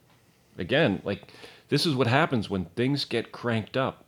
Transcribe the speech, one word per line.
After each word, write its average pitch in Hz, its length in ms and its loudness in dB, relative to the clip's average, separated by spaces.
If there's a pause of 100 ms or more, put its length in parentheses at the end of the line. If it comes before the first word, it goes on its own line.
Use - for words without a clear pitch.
(580)
Again, 101 460 2
like, 98 280 -6 (360)
this 143 180 2
is 156 80 2
what 127 140 2
happens 131 420 2
when 95 140 0
things 131 400 -2
get - 280 -4
cranked 110 440 -4
up. 127 320 -4